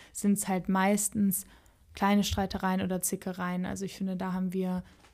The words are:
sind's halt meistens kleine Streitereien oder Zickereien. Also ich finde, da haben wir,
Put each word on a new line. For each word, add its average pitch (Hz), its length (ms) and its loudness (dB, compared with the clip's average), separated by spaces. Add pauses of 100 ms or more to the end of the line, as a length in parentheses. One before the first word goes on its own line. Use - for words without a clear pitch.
(120)
sind's 202 340 2
halt 185 220 -2
meistens 196 760 2 (500)
kleine 202 280 4
Streitereien 190 600 0
oder 185 180 -2
Zickereien. 185 680 -4
Also 196 180 -6
ich 185 120 -8
finde, 190 200 -4
da 185 160 -4
haben 185 200 -2
wir, 185 320 -2 (300)